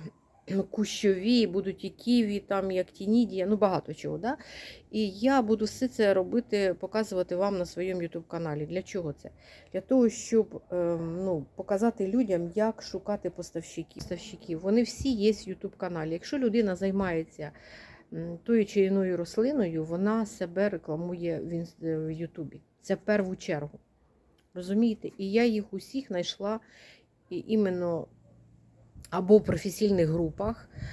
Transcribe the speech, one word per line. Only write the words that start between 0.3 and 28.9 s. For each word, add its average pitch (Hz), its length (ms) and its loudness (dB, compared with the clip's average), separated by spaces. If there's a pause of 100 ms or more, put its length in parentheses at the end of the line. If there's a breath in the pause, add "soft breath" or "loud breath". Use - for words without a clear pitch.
кущові, 208 760 2
будуть 185 380 -4
і 190 60 -6
ківі, 220 500 2
там, 190 300 -2
і 185 80 0
актінідія, 190 680 0
ну, 208 100 2
багато 185 380 0
чого, 151 240 -6
да? 233 180 -4 (540 loud breath)
І 214 200 0
я 247 320 2
буду 214 220 2
все 247 240 -2
це 208 260 4
робити, 190 640 2
показувати 190 560 -2
вам 196 220 2
на 175 80 -2
своєму 185 340 -4
YouTube 170 260 -6
каналі. 156 400 -4
Для 175 160 -4
чого 170 300 -6
це? - 180 -14 (420 loud breath)
Для 190 80 -2
того, 254 280 6
щоб, 214 600 0
ем, 170 540 -2
ну, 170 300 -2
показати 202 540 0
людям, 190 460 2
як 220 280 0
шукати 202 480 -6
поставщиків. - 640 -10
Поставщиків. - 640 -10
Вони 208 220 4
всі 262 300 -2
є 214 200 4
в - 20 2
YouTube - 420 -10
каналі. 165 360 -4
Якщо 175 260 -4
людина 220 360 2
займається, 175 800 -2 (600 loud breath)
м, 170 320 -8
тою 226 220 4
чи 202 140 0
іною 190 360 4
рослиною, 175 680 0
вона 202 420 0
себе 190 420 -2
рекламує 170 720 -4
в 165 120 -6
інс-, 165 540 -4
в 160 80 -4
Ютубі. 160 460 -10 (220)
Це 196 120 0
в 190 40 -6
першу 190 380 0
чергу. 151 420 -6 (760)
Розумієте? 208 640 0
І 196 140 -4
я 233 120 6
їх 214 280 0
усіх 269 360 -8
знайшла 196 520 -4 (720 loud breath)
і - 160 -6
іменно 180 600 0 (1040)